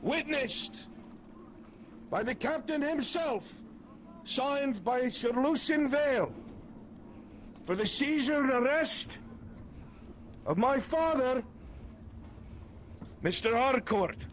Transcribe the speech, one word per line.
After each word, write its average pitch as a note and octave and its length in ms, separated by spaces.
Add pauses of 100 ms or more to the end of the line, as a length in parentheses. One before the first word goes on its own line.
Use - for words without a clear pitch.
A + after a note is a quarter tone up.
witnessed C#4+ 840 (1200)
by G3+ 140
the A#3+ 120
captain D4+ 460
himself, D4 680 (760)
signed C4+ 600
by B3 260
Sir A#3 220
Lucian D4 580
Vale, C#4 420 (1300)
for F3 100
the G#3 100
seizure C#4+ 560
and C4+ 100
arrest C4+ 680 (1300)
of D#3 120
my B3+ 220
father, C4+ 640 (1800)
Mister G3+ 340
Harcourt. A#3 600 (160)